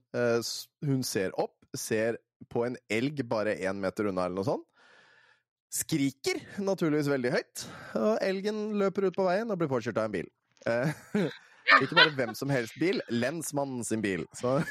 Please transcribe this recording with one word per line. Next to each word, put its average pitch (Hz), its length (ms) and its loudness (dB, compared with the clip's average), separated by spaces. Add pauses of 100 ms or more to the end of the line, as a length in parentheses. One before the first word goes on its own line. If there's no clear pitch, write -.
(160)
Eh, 117 240 2
s-, - 280 -8 (160)
hun 135 200 0
ser 95 360 -2
opp, - 180 -4 (180)
ser 113 400 0 (320)
på - 160 0
en 123 140 -4 (100)
elg 139 400 0
bare 107 300 0 (100)
en 98 160 -4
meter 104 240 0
unna 92 160 0
eller 90 160 -2
noe 98 80 0
sånt. 226 160 -2 (1080)
Skriker 160 680 0 (200)
naturligvis 160 520 2
veldig 127 220 2
høyt, - 320 -4 (300)
og 220 280 4
elgen 196 400 -2 (160)
løper 196 300 2
ut 175 80 -2
på 190 100 2
veien 208 240 2
og 190 100 -2
blir 165 80 2
påkjørt 117 320 0
av 110 80 0
en 104 60 -6
bil. 80 140 -2 (340)
Eh, 123 300 0 (220)
<laughs> - 680 2
ikke 135 120 -2
bare 156 220 8
hvem 120 180 0
som 135 160 -4
helst 123 300 -2
bil, 175 280 0
lensmannen 135 760 -2
sin 113 180 0
bil. 92 300 0
Så 131 260 0 (120)